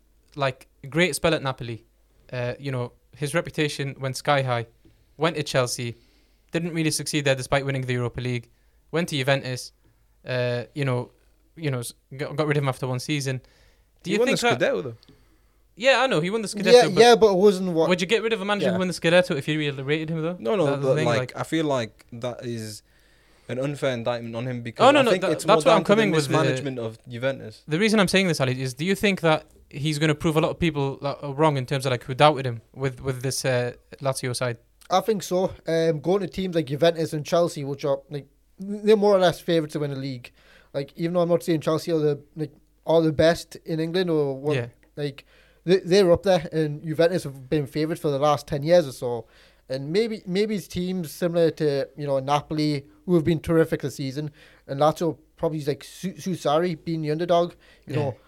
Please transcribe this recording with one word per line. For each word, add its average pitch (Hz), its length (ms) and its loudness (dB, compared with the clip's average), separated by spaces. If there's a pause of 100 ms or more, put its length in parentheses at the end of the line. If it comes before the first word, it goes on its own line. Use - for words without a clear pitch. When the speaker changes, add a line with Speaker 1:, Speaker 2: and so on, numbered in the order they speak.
(360)
Speaker 1:
like, 135 320 -4 (220)
great 156 260 0
spell 165 200 0
at 135 80 -4
Napoli. 120 420 -8 (460)
Uh, 123 280 -6
you 139 120 -8
know, 123 200 -6 (240)
his 143 200 -6
reputation 147 640 -4
went 131 180 -6
sky 143 240 0
high. 120 240 -2 (520)
Went 160 180 0
to 147 80 -4
Chelsea, 123 520 -2 (560)
didn't 165 220 -4
really 160 180 0
succeed 143 340 -4
there 135 100 4
despite 135 300 -2
winning 135 180 -2
the 123 100 -4
Europa 123 260 -4
League. 123 300 -6 (420)
Went 170 180 -2
to 156 80 -4
Juventus, 131 540 -2 (560)
uh, 123 360 -2 (100)
you 139 120 -4
know, 123 260 -2 (440)
you 160 140 -6
know, 127 100 -2
s-, 117 140 -10 (240)
got, 143 180 -8
got 151 120 0
rid 147 100 2
of 143 60 0
him 139 60 0
after 131 180 -4
one 127 120 -2
season. 135 400 -4 (640)
Do 175 80 -10
Speaker 2:
He 202 60 0
Speaker 1:
you 208 40 2
Speaker 2:
won 247 100 2
the 175 80 2
Speaker 1:
think 233 220 0
that 190 140 2
Speaker 2:
Scudetto, 190 100 -2
though. 117 120 -10 (800)
Speaker 1:
Yeah, 240 260 4
I 262 60 2
know, 190 140 2
he 180 80 -2
won 220 120 -2
the 196 60 -6
Scudetto, 202 260 2
Speaker 3:
Yeah, 240 160 10
Speaker 1:
but 190 120 4
Speaker 3:
yeah, 240 140 10
but 220 160 8
it 185 60 2
wasn't 190 340 4
what 160 180 2
Speaker 1:
would 180 120 2
you 185 60 -2
get 208 140 2
rid 226 120 -2
of 190 80 -2
a 196 40 -6
manager 202 220 0
Speaker 3:
Yeah. 180 60 2
Speaker 1:
who 185 60 -2
won 185 80 -2
the 175 60 -4
Scudetto 175 440 2
if 143 100 -6
you 156 100 0
really 139 240 -4
rated 156 280 -2
him, 160 120 -4
though? 175 180 -4
Speaker 2:
No, 220 160 -2
no, 175 100 2
Speaker 1:
That's 139 160 0
the 135 80 0
Speaker 2:
but, 135 60 4
Speaker 1:
thing, 120 120 0
Speaker 2:
like, 117 120 2
Speaker 1:
like 127 160 -6
Speaker 2:
I 123 80 -6
feel 160 220 -2
like 127 480 -4
that 120 320 -10
is 110 380 -10 (640)
an 127 100 -8
unfair 139 340 -4
indictment 117 420 -6
on 117 100 -6
him 123 160 -6
because 120 260 0
Speaker 1:
Oh, 277 40 8
no, 294 80 6
Speaker 2:
I 262 40 4
Speaker 1:
no, 233 80 4
Speaker 2:
think 185 120 0
Speaker 1:
tha-, 180 80 0
Speaker 2:
it's - 140 -4
Speaker 1:
that's 214 200 4
Speaker 2:
more 254 80 6
Speaker 1:
what 208 40 6
I'm - 60 2
Speaker 2:
down - 0 -
to - 40 -12
the 208 80 6
Speaker 1:
coming 214 160 4
with 151 160 2
the 131 100 -4
Speaker 2:
mismanagement 131 420 -2
of 113 180 -8 (100)
Juventus. 120 600 -6
Speaker 1:
The 151 120 -2
reason 214 200 4
I'm 185 80 4
saying 190 200 2
this, 156 120 0
Ali, 127 220 0
is 127 140 -4
do 156 100 -6
you 196 100 2
think 196 260 0
that 160 240 2 (240)
he's 147 280 -4
gonna 156 180 2
prove 156 220 0
a 165 40 2
lot 165 100 0
of - 80 -8
people 139 420 0
that 139 220 -4
are 143 100 -6
wrong 147 240 2
in 127 80 -2
terms 135 220 -4
of, 127 40 0
like, 120 120 -4
who 135 100 -6
doubted 143 320 4
him 117 160 -6 (140)
with, 131 260 -6
with 131 220 -6
this, 135 200 -4
uh, 123 280 0 (300)
Lazio 131 340 -4
side? 120 220 -4 (340)
Speaker 3:
I 185 80 4
think 202 240 -2
so. 180 280 -2 (140)
Um, 165 360 0
going 185 180 0
to 185 80 -6
teams 185 280 -6
like 156 120 -2
Juventus 160 460 0
and 151 120 -4
Chelsea, 170 380 0
which 139 200 -8
are, 139 160 0 (120)
like, 143 160 -10 (320)
they're 208 380 2
more 202 180 4
or 185 40 6
less 175 220 4
favourites 165 320 0
to 156 60 -4
win 143 120 -4
a 135 40 -8
league. 131 360 -10 (420)
Like, 139 240 -6
even 170 160 -2
though 180 80 2
I'm 170 80 2
not 170 120 2
saying 160 200 0
Chelsea 160 300 -2
are 160 80 2
the, 147 220 0 (140)
like, 151 160 -8 (340)
are 165 160 4
the 160 100 4
best 160 440 2 (100)
in 160 140 -4
England 170 320 -2
or 143 260 0
what, 143 180 -2
Speaker 1:
Yeah. 120 120 -2 (280)
Speaker 3:
like, 147 300 -8 (400)
they, 180 140 4
they're 180 320 4
up 170 120 2
there, 180 280 2
and 151 320 -4
Juventus 165 400 0
have 135 260 -12
been 151 180 0
favourites 156 340 -4
for 160 100 -2
the 135 80 -2
last 147 280 2
ten 143 160 -4
years 170 240 6
or 131 40 -10
so. 120 340 -6 (440)
And 135 240 -6
maybe, 220 340 0
maybe 208 300 -2
it's 156 100 -8
teams 180 440 -6
similar 170 400 0
to, 143 440 -2
you 147 100 -8
know, 135 140 0
Napoli, 147 640 -2 (220)
who 175 100 2
have 165 80 4
been 160 160 0
terrific 160 420 2
this 135 140 -6
season, 143 340 -6 (380)
and 139 140 -4
Lazio 156 360 2 (200)
probably 156 220 -4
is, 143 100 -10
like, 135 160 -4
Su-, - 340 -10
Su 185 120 -6
Sarri 170 520 0
being 160 180 -4
the 151 100 -2
underdog, 170 420 2 (340)
you 131 80 -10
Speaker 1:
Yeah. 151 60 0
Speaker 3:
know, 135 140 -4 (120)